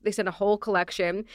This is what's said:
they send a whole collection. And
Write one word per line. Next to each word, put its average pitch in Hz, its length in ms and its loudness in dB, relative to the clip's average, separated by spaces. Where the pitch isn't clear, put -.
they 214 80 0
send 202 160 -2
a 185 60 -2
whole 202 240 2
collection. 180 600 0
And 220 160 -6